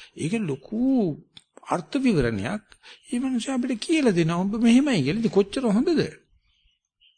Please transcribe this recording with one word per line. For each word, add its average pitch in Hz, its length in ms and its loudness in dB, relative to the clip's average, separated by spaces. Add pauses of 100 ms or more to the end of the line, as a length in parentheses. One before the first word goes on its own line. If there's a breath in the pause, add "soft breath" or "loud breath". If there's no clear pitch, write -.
(140 loud breath)
ඒක 160 280 -6
ලොකු 196 400 -6 (840)
අර්ථ - 340 -6
විවරණයක්. 147 680 0 (380 loud breath)
මේ - 180 -6
මිනිස්සු 262 300 -4
අපිට 254 280 -2
කියලා 285 360 2
දෙනවා, 170 260 0
"උඹ 196 160 -2
මෙහෙමයි" 240 420 4
කියලා. 147 220 -2
ඉතින් 226 100 0
කොච්චර 202 340 0
හොඳද? 240 360 2 (1160)